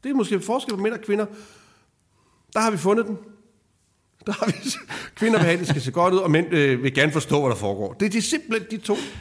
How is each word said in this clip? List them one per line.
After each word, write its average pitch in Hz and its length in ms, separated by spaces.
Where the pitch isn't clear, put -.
Det 262 80
er - 20
måske 202 260
forskel 233 360
på 190 60
mænd 214 120
og 214 80
kvinder. 208 240
Der 214 60
har 226 120
vi 202 60
fundet 202 280
den. 208 120
Der 202 60
har - 140
vi, 208 80
<laughs> - 320
kvinder 220 200
vil 165 60
have, 170 140
det 170 80
skal 143 140
se 123 100
godt 175 220
ud, 190 60
og 180 120
mænd, 165 220
øh, 139 300
vil 135 100
gerne 143 180
forstå, 147 300
hvad 135 80
der 110 60
foregår. 98 380
Det, 202 200
det 226 40
er 220 40
simpelthen 226 580
de - 60
to 202 100